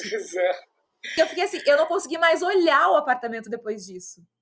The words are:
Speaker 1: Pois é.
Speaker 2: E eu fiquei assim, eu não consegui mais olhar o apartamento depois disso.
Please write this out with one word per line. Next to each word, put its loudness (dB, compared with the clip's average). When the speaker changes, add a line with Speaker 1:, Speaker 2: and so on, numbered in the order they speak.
Speaker 1:
Pois -8
é. 0
Speaker 2:
E -4
eu 6
fiquei -2
assim, -2
eu 4
não 4
consegui -2
mais 2
olhar 4
o 4
apartamento -2
depois -8
disso. -14